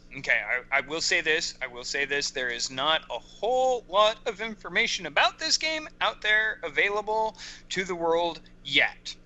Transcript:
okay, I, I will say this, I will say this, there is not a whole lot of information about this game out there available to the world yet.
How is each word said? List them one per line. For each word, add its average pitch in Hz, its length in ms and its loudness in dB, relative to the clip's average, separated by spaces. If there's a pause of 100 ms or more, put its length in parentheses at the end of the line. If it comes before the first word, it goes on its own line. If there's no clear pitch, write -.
(180)
okay, 127 240 0 (280)
I, 135 80 2
I - 40 4
will 147 180 -6
say 170 220 2
this, 160 380 0
I 131 60 -6
will 123 160 -12
say 139 220 -4
this, 139 260 -2
there 127 200 -4
is 117 200 -4
not 147 400 0
a 120 80 -4
whole 254 680 -2
lot 214 380 4
of 196 140 -4
information 208 640 -2
about 302 340 2
this 311 160 2
game 311 320 -4 (140)
out 214 200 -2
there 214 400 2
available 208 760 0 (340)
to 185 140 -2
the 185 120 -4
world 170 440 2 (240)
yet. 135 600 2